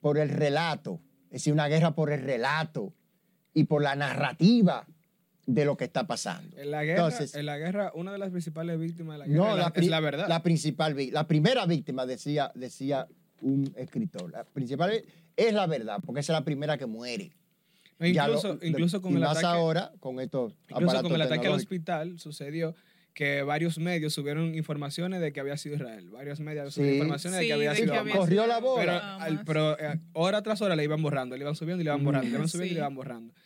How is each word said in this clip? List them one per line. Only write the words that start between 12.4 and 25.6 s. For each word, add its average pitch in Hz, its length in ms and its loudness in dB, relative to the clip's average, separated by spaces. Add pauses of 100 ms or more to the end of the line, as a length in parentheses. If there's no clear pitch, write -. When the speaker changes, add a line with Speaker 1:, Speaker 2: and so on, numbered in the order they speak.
Speaker 1:
decía 131 520 -4 (360)
un 135 340 0
escritor, 101 540 -6
la 113 140 -12
principal 135 480 -2
vi-, 220 200 -4 (240)
es 220 160 4
la 208 140 2
verdad, 110 380 -2
porque 127 160 -6
esa 147 120 -2
es 156 60 4
la 151 60 -2
primera 147 340 -2
que 131 80 -8
muere. 113 460 -8 (680)
Speaker 2:
No, 165 80 0
Speaker 1:
Ya 170 220 4
lo, 226 60 4
Speaker 2:
incluso, 196 220 0
Speaker 1:
de-, 170 120 -6
Speaker 2:
incluso 170 340 2
con 185 100 0
Speaker 1:
y - 40 4
Speaker 2:
el 170 40 4
Speaker 1:
más 160 180 2
Speaker 2:
ataque, 165 80 2
Speaker 1:
ahora, 170 540 2
con 127 200 -8
estos 123 320 -2 (160)
Speaker 2:
incluso - 60 -12
con 135 100 2
Speaker 1:
aparatos 175 280 2
Speaker 2:
el 165 80 2
ataque - 20 2 (120)
al 160 60 0
Speaker 1:
tecnológicos. 185 240 2
Speaker 2:
hospital 170 540 -6
sucedió 160 560 -6 (380)
que 143 300 0
varios 151 360 0
medios 160 360 0
subieron 156 400 -2
informaciones 160 680 -4
de 151 120 -2
que 139 80 -10
había 143 160 -4
sido 147 180 -8